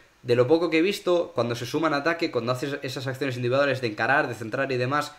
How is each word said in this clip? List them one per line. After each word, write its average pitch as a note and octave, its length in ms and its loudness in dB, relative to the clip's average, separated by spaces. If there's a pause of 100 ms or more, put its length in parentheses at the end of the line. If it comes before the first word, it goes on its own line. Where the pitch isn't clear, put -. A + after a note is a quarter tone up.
(220)
de - 140 2
lo E3 100 6
poco E3 240 4
que D#3+ 80 4
he D#3+ 40 4
visto, F3+ 520 0
cuando A#2+ 200 0
se A#2+ 120 -8
suma D#3 220 0
en D3 60 0
ataque, D#3+ 360 0
cuando A#2+ 220 -2
hace C#3 300 -4
esas C3 240 -6
acciones C3 300 -4
individuales B2+ 440 0
de A#2+ 60 -4
encarar, B2 420 0
de A#2+ 60 -6
centrar A#2 380 -4
y B2+ 40 -2
demás, C#3 420 -2